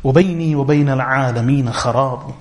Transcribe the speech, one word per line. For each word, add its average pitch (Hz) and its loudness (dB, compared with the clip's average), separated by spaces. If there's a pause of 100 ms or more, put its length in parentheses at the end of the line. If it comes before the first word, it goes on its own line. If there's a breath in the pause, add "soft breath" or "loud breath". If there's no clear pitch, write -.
وبيني 165 2
وبين 143 2
العالمين 131 0
خراب. 127 -2